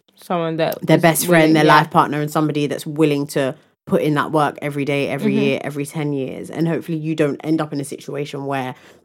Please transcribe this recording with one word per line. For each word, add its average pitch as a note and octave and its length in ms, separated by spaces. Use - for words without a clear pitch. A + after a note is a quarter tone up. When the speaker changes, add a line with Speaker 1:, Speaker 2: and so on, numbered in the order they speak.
Speaker 1:
Someone E3 400
that - 280
Speaker 2:
their D#3+ 120
Speaker 1:
is E3+ 60
Speaker 2:
best D#3 240
friend, E3+ 160
Speaker 1:
willing, D#3 120
Speaker 2:
their D3+ 120
Speaker 1:
yeah. D3+ 120
Speaker 2:
life D#3 140
partner, D3+ 280
and D3+ 100
somebody D3 360
that's - 200
willing D3 420
to C3+ 260
put - 160
in D3+ 120
that C#3+ 180
work D3 300
every C#3+ 220
day, C#3 240
every - 240
Speaker 1:
Mm-hmm. C3+ 100
Speaker 2:
year, C#3 200
every C#3+ 240
ten D3 260
years. F2+ 380
And E3 160
hopefully D#3+ 320
you D#3 160
don't D3 300
end D#3+ 160
up D3+ 120
in C#3+ 80
a C#3 40
situation C#3+ 600
where C3 280